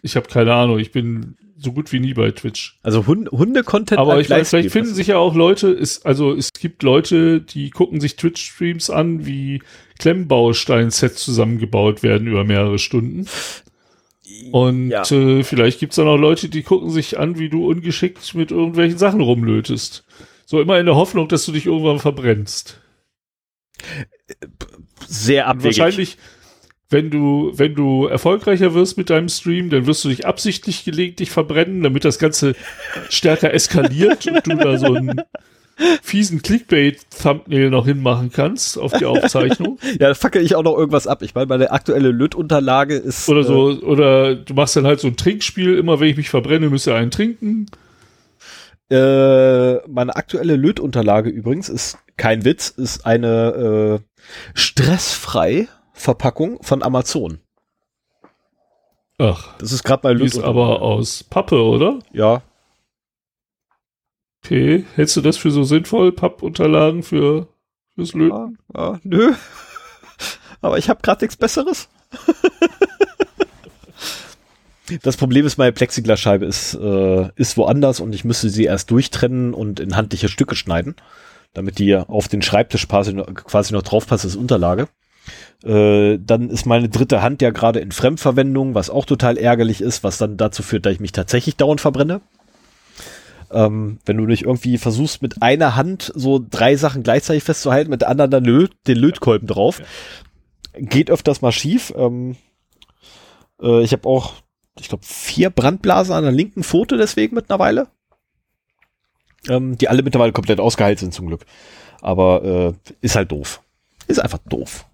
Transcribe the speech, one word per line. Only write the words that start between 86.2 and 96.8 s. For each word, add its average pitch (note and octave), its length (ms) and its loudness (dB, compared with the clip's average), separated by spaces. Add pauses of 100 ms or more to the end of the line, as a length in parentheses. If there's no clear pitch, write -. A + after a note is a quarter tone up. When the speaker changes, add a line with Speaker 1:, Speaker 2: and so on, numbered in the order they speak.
Speaker 2:
ist - 160 -4
meine A#2 220 2
dritte A2+ 340 0
Hand C3 200 -2
ja A#2+ 80 4
gerade A2+ 300 0
in F#2 120 -12
Fremdverwendung, C3+ 800 0
was - 160 -2
auch C#3 140 -2
total A#2+ 320 0
ärgerlich A2+ 440 2
ist, A#2 240 -4
was F#2+ 140 -4
dann G#2+ 180 -4
dazu G#2+ 260 -2
führt, G2+ 240 -4
dass G2 80 2
ich F2 60 -8
mich G2+ 120 -8
tatsächlich A#2+ 440 -2
dauernd D3 240 2
verbrenne. D3+ 400 -2 (1300)
Ähm, G#2+ 540 0
wenn G#2+ 140 -2
du A2 80 0
nicht A2+ 160 0
irgendwie B2 360 0
versuchst, B2 440 -2
mit A#2+ 200 -6
einer C3+ 320 2
Hand E3+ 400 -4
so C3+ 340 0
drei C3 280 2
Sachen C3+ 260 -4